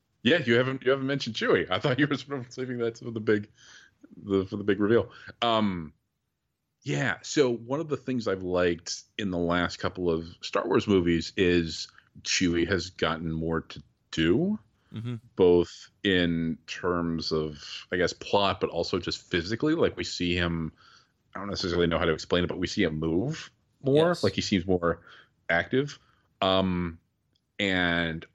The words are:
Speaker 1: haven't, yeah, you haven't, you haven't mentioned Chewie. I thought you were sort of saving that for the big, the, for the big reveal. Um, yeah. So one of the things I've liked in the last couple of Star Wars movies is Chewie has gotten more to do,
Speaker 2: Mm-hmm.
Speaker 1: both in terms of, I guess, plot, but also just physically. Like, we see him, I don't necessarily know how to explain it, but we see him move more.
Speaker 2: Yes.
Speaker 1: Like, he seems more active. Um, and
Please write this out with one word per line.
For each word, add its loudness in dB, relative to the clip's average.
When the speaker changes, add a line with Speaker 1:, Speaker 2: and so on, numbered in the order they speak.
Speaker 1:
haven't, 4
yeah, -
you 6
haven't, 0
you 2
haven't 2
mentioned -4
Chewie. 2
I 0
thought 0
you 4
were -2
sort -8
of -14
saving -8
that -2
for -12
the -6
big, 2
the, 2
for -8
the -6
big 2
reveal. 2
Um, 0
yeah. -2
So 2
one -6
of -6
the -2
things -4
I've -2
liked 0
in -4
the -2
last 0
couple -4
of -2
Star -4
Wars 2
movies 2
is 2
Chewie 0
has -2
gotten -2
more -2
to -16
do, 2
Speaker 2:
Mm-hmm. -8
Speaker 1:
both 4
in 2
terms -2
of, -4
I -2
guess, 0
plot, 0
but -2
also -4
just -8
physically. -2
Like, 0
we -6
see -4
him, -2
I -10
don't -10
necessarily 0
know 2
how 2
to 4
explain 0
it, -2
but -6
we -2
see 0
him 0
move -2
more. 4
Speaker 2:
Yes. -4
Speaker 1:
Like, 4
he -4
seems 0
more 0
active. 0
Um, 2
and 0